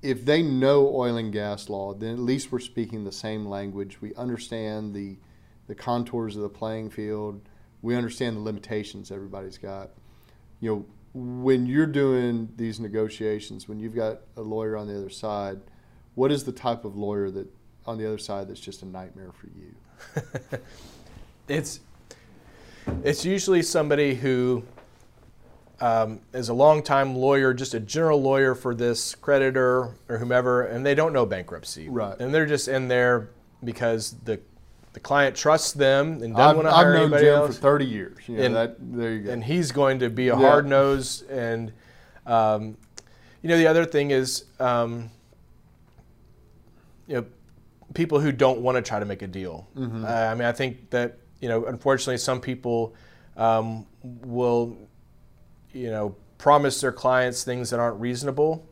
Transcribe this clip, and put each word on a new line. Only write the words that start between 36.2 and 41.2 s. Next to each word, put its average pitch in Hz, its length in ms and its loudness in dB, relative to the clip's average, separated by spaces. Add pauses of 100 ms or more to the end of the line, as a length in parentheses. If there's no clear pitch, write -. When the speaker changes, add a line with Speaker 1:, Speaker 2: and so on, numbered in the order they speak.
Speaker 2:
and 113 140 -6
doesn't - 20 0
Speaker 1:
I've, 147 180 8
Speaker 2:
wanna 160 120 2
Speaker 1:
I've 156 80 4
Speaker 2:
hire 151 160 10
Speaker 1:
known 160 100 6
Speaker 2:
anybody 147 220 6
Speaker 1:
Jim 147 100 10
Speaker 2:
else. 147 220 2
Speaker 1:
for - 40 -12
thirty 139 260 4
years. 104 320 -8 (100)
You 117 80 -8
know, 131 80 0
Speaker 2:
And, 117 100 2
Speaker 1:
that, 117 240 0
there 120 360 -6
you 107 100 -6
go. 104 80 -6
Speaker 2:
and 120 100 -6
he's 147 300 0
going 135 260 2
to 123 100 0
be 123 200 0
a 120 100 4
Speaker 1:
Yeah. 135 100 10
Speaker 2:
hard 147 200 8
nose. 139 540 2